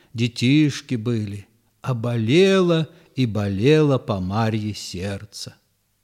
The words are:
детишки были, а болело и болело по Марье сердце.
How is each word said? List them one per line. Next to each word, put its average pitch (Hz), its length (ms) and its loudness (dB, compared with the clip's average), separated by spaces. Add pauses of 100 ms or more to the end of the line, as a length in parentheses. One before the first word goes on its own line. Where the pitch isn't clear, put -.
(120)
детишки 127 840 0
были, 107 500 -6 (360)
а 131 120 -4
болело 160 920 2 (260)
и 131 120 2
болело 113 720 2
по 101 220 -4
Марье 107 540 -2
сердце. - 800 -10 (500)